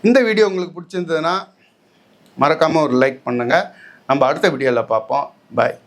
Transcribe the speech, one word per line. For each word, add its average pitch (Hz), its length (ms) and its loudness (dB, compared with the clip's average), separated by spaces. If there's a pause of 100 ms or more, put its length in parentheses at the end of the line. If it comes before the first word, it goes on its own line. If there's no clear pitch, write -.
இந்த 240 200 4
வீடியோ 220 240 2
உங்களுக்கு 185 300 -6
பிடிச்சிருந்ததுன்னா 170 580 -4 (1000)
மறக்காம 156 460 2
ஒரு 127 200 -2
லைக் 131 240 0
பண்ணுங்க. 123 300 -2 (500)
நம்ம 135 200 2
அடுத்த 151 240 0
வீடியோல 131 360 0
பார்ப்போம். 127 400 -2 (280)
பாய். 120 220 0 (100)